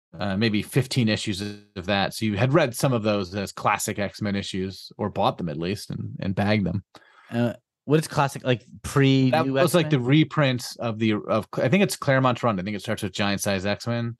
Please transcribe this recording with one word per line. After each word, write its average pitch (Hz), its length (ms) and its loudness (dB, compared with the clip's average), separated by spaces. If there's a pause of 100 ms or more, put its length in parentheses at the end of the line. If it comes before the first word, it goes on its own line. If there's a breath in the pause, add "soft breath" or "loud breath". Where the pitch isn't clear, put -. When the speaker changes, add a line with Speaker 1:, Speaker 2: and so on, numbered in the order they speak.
(200)
Speaker 1:
uh, 101 180 -2
maybe 107 240 2
fifteen 123 480 0
issues 104 320 -2
of 104 460 -10
that. 98 260 0
So 113 120 -6
you 101 120 -2
had 127 160 2
read 151 220 2
some 139 180 0
of 113 100 0
those 101 300 0
as 98 180 -6
classic 107 460 -2
X-Men 101 380 -4
issues, 95 640 -6
or 104 120 -4
bought 104 300 0
them 87 100 -4
at 73 80 -6
least, 87 320 -6
and, 107 300 -8
and 95 160 -4
bagged 101 320 2
them. 95 160 -4 (480 loud breath)
Speaker 2:
Uh, 117 220 -2 (320)
what 151 140 2
is 160 80 -4
classic, 139 380 -2
like, 123 180 0 (200)
pre 135 480 4
Speaker 1:
That 151 160 2
Speaker 2:
New 135 60 -2
Speaker 1:
was, 135 200 4
like, 160 160 4
the 151 60 2
Speaker 2:
X-Men? 120 120 2
Speaker 1:
reprints 143 680 2
of 110 240 -4
the, 110 160 4
of, 104 380 -2
I - 140 2
think 190 160 4
it's - 140 0
Claremont's 131 460 2
run. 107 160 2
I 87 40 -4
think 104 140 -6
it 92 40 -10
starts 107 200 -4
with 98 100 -2
Giant 101 300 -2
Size 98 240 0
X-Men. 117 540 -4